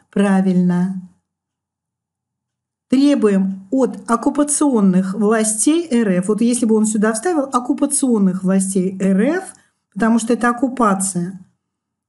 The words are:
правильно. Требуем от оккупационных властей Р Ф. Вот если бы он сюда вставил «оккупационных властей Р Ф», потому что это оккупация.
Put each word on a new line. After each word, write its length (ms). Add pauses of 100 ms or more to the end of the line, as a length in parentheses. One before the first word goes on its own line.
(100)
правильно. 960 (1800)
Требуем 800
от 400
оккупационных 1040
властей 760
Р 180
Ф. 200
Вот 140
если 240
бы 80
он 100
сюда 300
вставил 300
«оккупационных 960
властей 580
Р 200
Ф», 240 (500)
потому 240
что 160
это 160
оккупация. 920 (680)